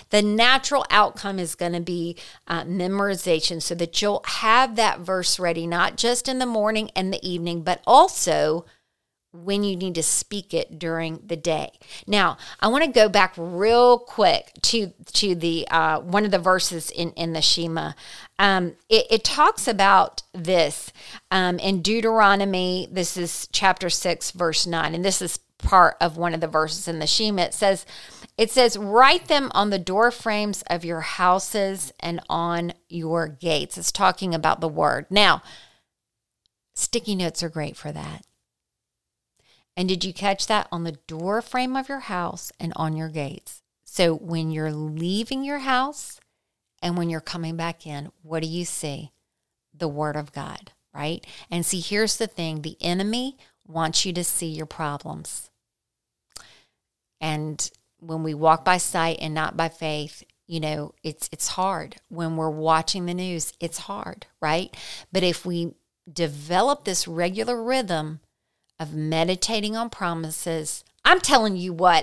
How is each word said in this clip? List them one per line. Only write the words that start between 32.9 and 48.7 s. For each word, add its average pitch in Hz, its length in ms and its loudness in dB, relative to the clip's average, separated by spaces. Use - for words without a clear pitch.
gates." 151 500 -4
It's - 140 -4
talking 185 420 0
about 156 260 0
the 165 80 -2
word. 147 400 0
Now, 196 340 4
sticky 214 400 -2
notes 175 300 -2
are 165 40 -4
great 151 280 -6
for 151 160 -12
that. 151 320 -12
And 185 120 -2
did 185 160 0
you 185 80 -6
catch 196 340 -2
that? 214 260 0
On 170 120 -6
the 156 220 -8
door 180 360 -4
frame 254 340 -4
of 262 120 -6
your 277 120 -8
house 180 580 -8
and 170 160 -6
on 156 220 -4
your 160 120 -6
gates. - 540 -10
So 170 300 2
when 165 360 -4
you're 156 220 -4
leaving 175 720 -4
your 285 160 -6
house 262 600 -4
and 175 160 -2
when 170 100 -2
you're 160 120 -4
coming 165 360 -8
back 165 300 -8
in, 143 240 -12
what 160 200 -4
do 160 60 -4
you 170 160 -6
see? 147 480 -8